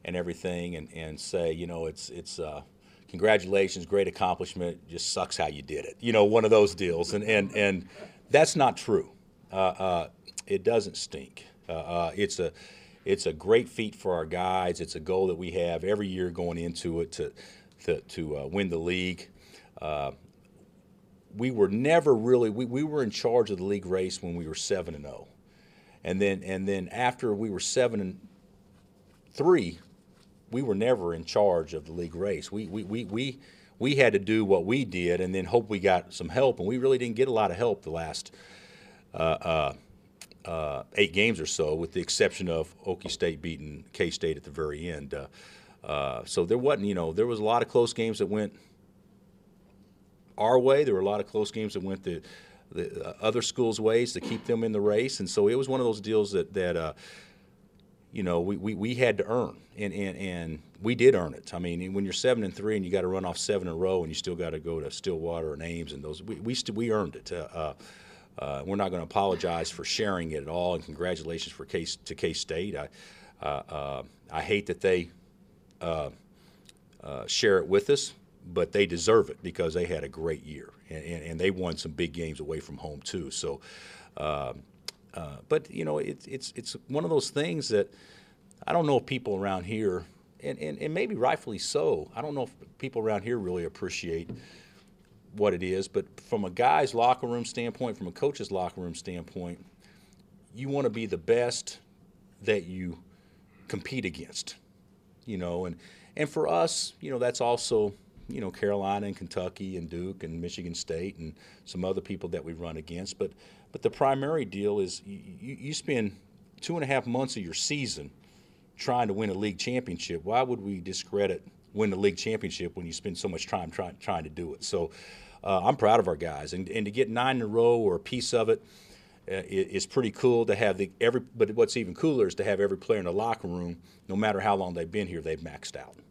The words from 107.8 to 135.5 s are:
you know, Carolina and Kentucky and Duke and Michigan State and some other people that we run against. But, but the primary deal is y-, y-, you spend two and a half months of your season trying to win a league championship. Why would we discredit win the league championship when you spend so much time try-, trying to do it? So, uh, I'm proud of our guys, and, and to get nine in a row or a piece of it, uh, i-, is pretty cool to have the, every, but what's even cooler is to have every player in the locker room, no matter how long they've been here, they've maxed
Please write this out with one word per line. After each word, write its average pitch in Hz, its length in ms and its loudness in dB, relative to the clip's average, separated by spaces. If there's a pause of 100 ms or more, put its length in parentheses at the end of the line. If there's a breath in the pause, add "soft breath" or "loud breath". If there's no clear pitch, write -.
you 131 100 -8
know, 98 120 -6
Carolina 101 560 0
and 95 100 -8
Kentucky 92 600 -8
and 85 120 -8
Duke 90 340 -8
and 82 160 -8
Michigan 85 360 -8
State 85 420 -6
and 80 160 -12 (320 loud breath)
some 90 180 -6
other 95 180 0
people 90 280 -8
that 85 140 -6
we 82 100 -10
run 82 240 -10
against. 82 400 -10
But, 95 140 -4 (400 loud breath)
but - 100 -12
the 117 80 2
primary 139 560 0
deal 101 340 0
is 92 260 -2
y-, 98 140 -14 (220)
y-, 131 180 -12
you 143 140 -8
spend 117 420 0 (460)
two 165 140 -4
and 160 80 -2
a 131 40 -4
half 131 200 2
months 131 280 -2
of 107 80 -6
your 82 120 -8
season 90 560 -4 (640 soft breath)
trying 123 300 2
to 98 60 0
win 104 160 0
a 95 40 0
league 98 240 -2
championship. 104 640 -4
Why 113 200 2
would 123 180 -2
we 98 180 -4
discredit 92 640 0 (300)
win 104 160 2
the 95 80 0
league 98 200 4
championship 92 580 -4
when 87 100 -8
you 82 80 -8
spend 90 240 -8
so - 100 -6
much 82 200 -6
time 85 240 -4
try-, 90 280 -6
trying 85 260 -4
to 85 40 -10
do 80 240 -8
it? - 100 -14
So, 85 280 -2 (520 loud breath)
uh, 95 200 2
I'm 127 120 4
proud 113 240 6
of 92 80 2
our 85 80 0
guys, 78 380 -6
and, 90 160 -6
and 110 160 -2
to 104 60 -4
get 113 180 2
nine 123 280 2
in 120 40 0
a 110 60 -2
row 117 280 4
or 104 200 2
a 82 40 -2
piece - 340 -4
of 113 140 4
it, - 160 2 (640 loud breath)
uh, 95 60 -4
i-, 95 120 -4
is 95 380 -2
pretty 120 260 0
cool 117 340 4
to 104 100 2
have 98 220 2
the, 98 120 0 (120)
every, 120 200 2 (140)
but 110 160 4
what's 110 240 4
even 98 180 -2
cooler 131 340 2
is 85 80 -4
to 95 100 -2
have 101 160 2
every 98 160 2
player 110 220 0
in 92 60 -4
the 87 60 -2
locker 107 380 -2
room, 87 280 -6 (300 loud breath)
no 95 80 -4
matter 104 240 2
how 101 160 4
long 92 180 -2
they've 85 160 -4
been 101 180 -2
here, 87 120 -6
they've 78 220 -4
maxed 73 340 -12